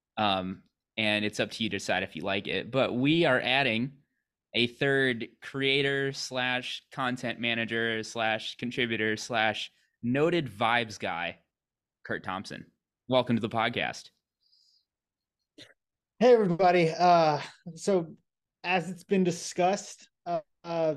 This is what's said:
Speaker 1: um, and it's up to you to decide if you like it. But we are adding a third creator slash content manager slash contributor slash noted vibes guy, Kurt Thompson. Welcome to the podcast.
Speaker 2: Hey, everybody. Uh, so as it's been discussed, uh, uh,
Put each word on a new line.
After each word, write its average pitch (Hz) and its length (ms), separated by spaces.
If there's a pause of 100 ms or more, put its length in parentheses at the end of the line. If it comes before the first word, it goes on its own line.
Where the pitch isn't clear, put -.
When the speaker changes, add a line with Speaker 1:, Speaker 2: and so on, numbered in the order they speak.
(160)
Speaker 1:
um, 95 440 (360)
and 107 260
it's 104 160
up 107 120
to - 120
you 107 60
to 98 80
decide 95 260
if - 140
you 76 40
like 98 260
it. 87 240
But 120 240
we 151 280
are 131 160
adding 127 540 (600)
a 120 140
third 131 600 (120)
creator 139 680
slash 127 800
content 123 480
manager 113 640
slash 110 540
contributor 113 580
slash 110 560 (320)
noted 147 460
vibes 110 500
guy, 85 380 (640)
Kurt 95 200
Thompson. - 420 (420)
Welcome 123 300
to 107 40
the 113 80
podcast. 110 600 (2000)
Speaker 2:
Hey, 247 140
everybody. 180 580
Uh, 165 480 (360)
so 170 380 (520)
as 180 240
it's 180 160
been 190 180
discussed, - 840 (160)
uh, 170 160 (240)
uh, 165 320